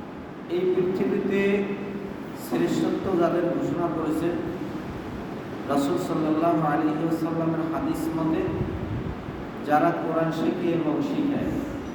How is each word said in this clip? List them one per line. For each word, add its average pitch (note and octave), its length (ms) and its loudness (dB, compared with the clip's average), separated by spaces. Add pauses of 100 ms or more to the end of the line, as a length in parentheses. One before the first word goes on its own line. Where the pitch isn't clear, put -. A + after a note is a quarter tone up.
(500)
এই F3+ 260 2
পৃথিবীতে G3 880 2 (840)
শ্রেষ্ঠত্ব E3+ 720 2
যাদের E3+ 220 4
ঘোষণা E3 540 0
করেছেন, D#3+ 340 0 (1400)
রাসূল C#3+ 300 2
সাল্লাল্লাহু D#3 680 2
আলাইহি D3+ 380 2
ওয়াসাল্লামের D#3+ 720 0
হাদিস - 420 -2
মতে, D#4+ 260 2 (1200)
যারা D#3 240 4
কোরআন D#3+ 420 0
শেখে E3+ 380 0
এবং D#3 320 2
শিখায়, - 480 0 (440)